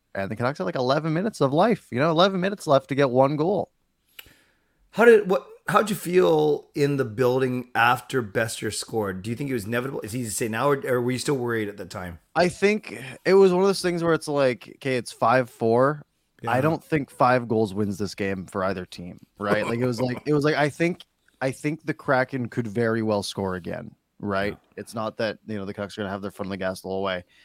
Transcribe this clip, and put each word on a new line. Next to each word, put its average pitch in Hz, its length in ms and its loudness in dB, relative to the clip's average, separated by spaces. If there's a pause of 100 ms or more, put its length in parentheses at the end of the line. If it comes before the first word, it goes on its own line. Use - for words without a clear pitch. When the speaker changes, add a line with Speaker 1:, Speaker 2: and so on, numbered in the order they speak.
(160)
Speaker 1:
And 98 160 -6
the 110 40 -8
Canucks 120 240 -4
have, 185 60 -6
like, 175 100 -4
eleven 143 380 0
minutes 196 280 -4
of 135 120 2
life, 190 380 2
you 117 80 -2
know, 156 120 2
eleven 185 300 2
minutes 196 260 -4
left 135 220 4
to 139 60 -4
get 139 140 2
one 135 280 4
goal. 170 320 -2 (1200)
Speaker 2:
How 208 140 2
did, 214 240 8
what, 151 160 0 (220)
how'd 208 220 2
you 208 60 -2
feel 165 800 2
in 143 220 0
the 135 80 0
building 123 680 0
after 123 480 2
Boeser 110 500 -4
scored? 98 500 -6
Do 107 60 -8
you 117 60 -6
think 139 140 -6
it 135 40 -6
was 107 120 -6
inevitable? 123 360 -6
It's 101 140 -10
easy 123 140 -6
to 101 60 -8
say 123 140 -2
now, 117 200 0
or, 139 160 0
or 127 160 0
were 120 100 -2
you 127 80 -2
still 147 180 -2
worried 117 320 -2
at 101 80 -12
the 98 80 -12
time? 87 340 -12 (160)
Speaker 1:
I 180 140 4
think 202 480 -2 (280)
it 180 80 4
was 196 180 8
one 180 100 2
of 196 60 4
those 190 140 0
things 175 220 -2
where 170 100 2
it's 156 160 -2
like, 139 480 0
okay, 131 180 -2
it's 120 160 -4
five 120 380 2
four. 127 560 2 (420)
I 117 80 0
Speaker 2:
Yeah. 127 60 2
Speaker 1:
don't 156 220 0
think 147 280 -2
five 123 380 4
goals 110 240 2
wins 101 240 -2
this 101 180 -6
game 98 320 -4
for 98 160 -4
either 92 220 -2
team, 90 340 -16 (180)
right? 104 300 -2
Like, 117 120 -4
it 127 60 0
was 120 160 -2
like, 123 240 -4
it 147 80 0
was 147 100 2
like, 151 120 2
I 143 140 2
think, 170 320 -2 (400)
I 135 100 0
think 151 340 -6
the 160 80 -4
Kraken 127 560 -2
could 117 180 -4
very 113 360 0
well 104 200 0
score 95 320 -4
again, 87 380 -10 (260)
right? 101 340 -4
Speaker 2:
Yeah. - 40 -18 (240)
Speaker 1:
It's - 140 -16
not 110 220 -6
that, 107 280 -2
you 107 120 -8
know, 98 80 -8
the 101 80 -8
Canucks 101 240 -8
are 107 40 -4
gonna 98 100 -6
have 98 120 -6
their 101 80 -8
foot 98 160 -10
on - 20 -8
the 98 80 -6
gas 95 240 -6
the - 60 -12
whole 95 160 -4
way. 92 200 -4 (220)